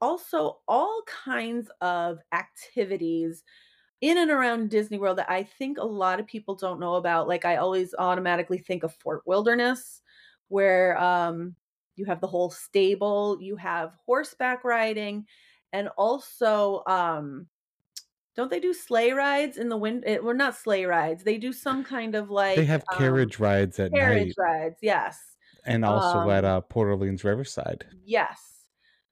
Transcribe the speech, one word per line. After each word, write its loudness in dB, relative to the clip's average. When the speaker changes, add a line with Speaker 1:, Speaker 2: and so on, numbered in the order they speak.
Speaker 1:
also -2
all 0
kinds -6
of -2
activities -4
in 2
and 4
around 0
Disney 0
World 0
that -2
I -2
think -8
a -4
lot 0
of -8
people -10
don't -6
know 0
about. 0
Like, 0
I 2
always 0
automatically 0
think -6
of -4
Fort -8
Wilderness, 0
where, 4
um, 0
you -6
have -2
the -6
whole 0
stable, 0
you -10
have -6
horseback -2
riding, -2
and -4
also, 0
um, -2
don't -4
they -4
do 0
sleigh 2
rides 0
in -2
the -2
win-, -4
eh, 0
well, -2
not 0
sleigh 0
rides, 0
they 0
do -6
some -4
kind -6
of, -4
Speaker 2:
They 4
Speaker 1:
like, 2
Speaker 2:
have 0
Speaker 1:
um, 2
Speaker 2:
carriage 2
rides 4
at 0
Speaker 1:
carriage 4
Speaker 2:
night. -12
Speaker 1:
rides, 0
yes. -2
Speaker 2:
And 0
also 2
at, 4
Speaker 1:
Um, -
Speaker 2:
uh, 4
Port 0
Orleans -2
Riverside. -4
Speaker 1:
Yes. -4